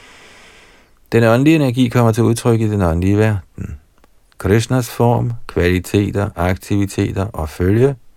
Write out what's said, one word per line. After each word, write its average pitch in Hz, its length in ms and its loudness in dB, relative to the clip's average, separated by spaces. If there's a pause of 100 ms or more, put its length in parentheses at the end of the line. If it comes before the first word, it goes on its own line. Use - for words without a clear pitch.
(1120)
Den 117 120 4
åndelige 127 320 4
energi 127 340 0
kommer 120 220 4
til 113 120 0
udtryk 113 380 0
i 110 80 0
den 101 120 -2
åndelige 90 360 0
verden. 98 600 -4 (580)
Krishnas 117 520 0
form, 120 440 0 (140)
kvaliteter, 92 880 -2
aktiviteter 98 880 -2
og 78 240 -8
følge 113 460 0 (220)